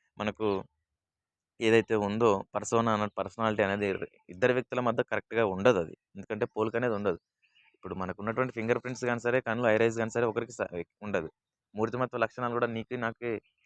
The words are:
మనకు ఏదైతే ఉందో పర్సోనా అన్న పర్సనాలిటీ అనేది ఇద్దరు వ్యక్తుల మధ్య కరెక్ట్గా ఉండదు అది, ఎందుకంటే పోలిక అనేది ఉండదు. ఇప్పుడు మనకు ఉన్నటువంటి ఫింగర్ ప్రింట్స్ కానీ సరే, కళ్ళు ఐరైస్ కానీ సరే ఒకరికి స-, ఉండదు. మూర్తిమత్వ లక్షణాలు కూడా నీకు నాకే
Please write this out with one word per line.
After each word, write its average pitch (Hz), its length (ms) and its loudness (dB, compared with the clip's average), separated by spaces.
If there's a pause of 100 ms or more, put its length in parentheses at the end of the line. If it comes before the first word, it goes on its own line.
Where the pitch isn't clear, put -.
(180)
మనకు 107 300 -2 (1120)
ఏదైతే 113 400 4
ఉందో 107 300 2 (200)
పర్సోనా 117 440 0
అన్న 104 200 0
పర్సనాలిటీ 107 500 -2
అనేది 101 240 0 (420)
ఇద్దరు 123 240 2
వ్యక్తుల 123 260 -2
మధ్య 123 240 2
కరెక్ట్గా 110 440 -2
ఉండదు 98 320 4
అది, 80 160 -4 (160)
ఎందుకంటే 107 360 -6
పోలిక 110 280 -2
అనేది 117 200 0
ఉండదు. 101 240 -2 (500)
ఇప్పుడు - 260 -10
మనకు 92 240 -6
ఉన్నటువంటి 113 340 -2
ఫింగర్ 117 260 0
ప్రింట్స్ 123 260 -8
కానీ 120 160 -2
సరే, 120 200 0
కళ్ళు 117 260 0
ఐరైస్ 110 300 4
కానీ 113 140 -2
సరే 120 140 0
ఒకరికి 117 280 -2
స-, - 160 -4 (320)
ఉండదు. 95 280 -2 (460)
మూర్తిమత్వ 117 440 -2
లక్షణాలు 120 340 -2
కూడా 120 140 0
నీకు 113 300 -6
నాకే 117 340 -4 (340)